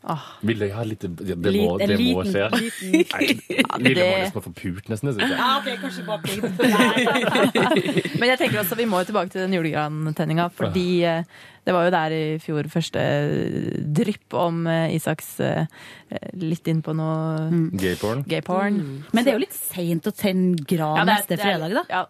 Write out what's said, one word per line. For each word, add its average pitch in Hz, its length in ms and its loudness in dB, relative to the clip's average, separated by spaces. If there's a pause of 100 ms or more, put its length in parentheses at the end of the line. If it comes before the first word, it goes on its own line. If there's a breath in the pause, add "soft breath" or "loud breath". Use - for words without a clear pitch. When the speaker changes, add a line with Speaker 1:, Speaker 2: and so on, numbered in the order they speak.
Speaker 1:
Ah. 160 140 -4 (180 loud breath)
Speaker 2:
Vilde, 104 280 0
ja, 110 160 -4
lite, 107 320 -8
det, 92 260 -6
det 98 80 2
Speaker 3:
Lit-, 202 160 4
Speaker 2:
må, 87 160 2
Speaker 3:
en 202 60 2
Speaker 2:
det 208 100 4
må 247 240 2
Speaker 3:
liten, 202 80 0
Speaker 2:
skje. 190 240 0
Speaker 3:
liten 226 380 -2
Speaker 2:
Nei, - 340 2
Vilde - 380 0 (100)
og - 80 -2
Speaker 1:
Det 131 240 4
Speaker 2:
Magnus 190 300 0
må 98 80 -6
få 87 100 -12
pult 92 340 -8
nesten, 113 220 -4
det 127 60 -2
synes 254 140 0
jeg. 269 40 -2
Speaker 3:
Ja, 262 240 0
ok, 285 100 -4 (140)
kanskje - 240 -8
bak 214 240 -4
i. 233 960 2
Speaker 1:
<laughs> 240 960 2
Men 240 100 4
jeg 254 100 2
tenker 220 220 0
også, 220 160 -4
vi 233 100 0
må 185 140 2
jo 175 80 -4
tilbake 190 220 -2
til 190 120 -4
den 185 120 0
julegrantenninga, 156 1000 0
fordi, 180 320 0 (220)
eh, 165 160 0 (420 loud breath)
det 185 80 2
var 175 140 4
jo 180 60 4
der 160 200 0
i 160 60 -2 (220)
fjor 151 280 -2
første - 320 -2 (920)
drypp - 420 -2
om, 170 320 0
eh, 165 260 2
Isaks, - 440 -4
eh, 160 260 0 (680 loud breath)
litt 170 340 -4
inn 160 140 0
på 160 120 -4
noe 160 560 -2
Speaker 3:
Mm. 165 260 2
Speaker 2:
Gay 92 200 0
porn. 117 300 -2
Speaker 1:
gay 160 140 -2
porn. 190 400 0
Speaker 4:
Mm. 143 320 -8
Speaker 3:
Men 226 120 4
det 262 100 6
er 214 40 0
jo 277 60 0
litt - 100 -12
sent 170 520 -2
å 214 80 -2
tenne 185 420 2
gran 156 400 0
Speaker 1:
Ja, 202 80 4
det 180 60 4
er, 208 60 6
Speaker 3:
neste 202 120 -2
Speaker 1:
det 180 120 -2
er, 202 180 2
Speaker 3:
fredag, 160 160 -2
da. 330 160 0
Speaker 1:
ja. 185 200 -2